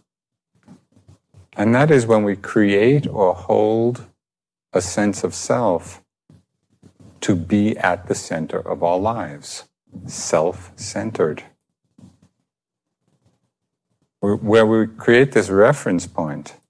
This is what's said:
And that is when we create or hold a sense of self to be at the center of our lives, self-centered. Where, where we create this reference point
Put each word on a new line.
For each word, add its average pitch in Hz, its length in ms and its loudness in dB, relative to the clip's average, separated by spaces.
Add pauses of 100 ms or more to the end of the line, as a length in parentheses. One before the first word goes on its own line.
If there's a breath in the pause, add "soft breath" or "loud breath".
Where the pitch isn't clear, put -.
(1500)
And 107 220 0
that 147 160 2
is 127 160 4
when 110 180 4
we 101 100 0
create 110 720 2
or 95 280 0
hold 113 720 0 (680)
a 92 80 2
sense 101 420 -2
of 87 120 -6
self 110 680 -4 (1200)
to 101 160 0
be 104 400 0
at 90 300 -2
the 98 80 -4
center 82 440 -8
of - 240 -6
our 87 160 0
lives, 95 680 -6 (420)
self-centered. - 1400 -4 (2750)
Where, 101 160 0
where 110 280 4
we 110 220 2
create 123 460 2
this 98 180 0
reference 101 560 2
point 73 480 -8 (160)